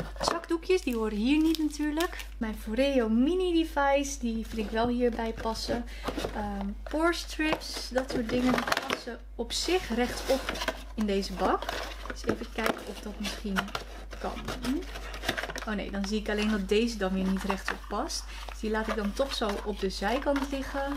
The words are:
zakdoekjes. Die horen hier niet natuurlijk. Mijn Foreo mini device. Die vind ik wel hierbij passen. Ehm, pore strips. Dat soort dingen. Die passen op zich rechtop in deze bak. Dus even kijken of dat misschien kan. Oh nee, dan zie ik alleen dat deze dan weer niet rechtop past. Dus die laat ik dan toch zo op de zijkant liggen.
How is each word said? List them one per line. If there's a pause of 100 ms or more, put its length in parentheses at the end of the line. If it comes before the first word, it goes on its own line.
(220)
zakdoekjes.
Die
horen
hier
niet
natuurlijk. (120)
Mijn
Foreo
mini
device.
Die
vind
ik
wel
hierbij
passen. (500)
Ehm, (160)
pore
strips.
Dat
soort
dingen.
Die (240)
passen (160)
op
zich
rechtop (440)
in
deze
bak. (440)
Dus
even
kijken
of
dat
misschien (600)
kan. (1300)
Oh
nee,
dan
zie
ik
alleen
dat
deze
dan
weer
niet
rechtop (120)
past. (260)
Dus
die
laat
ik
dan
toch
zo (160)
op
de
zijkant
liggen.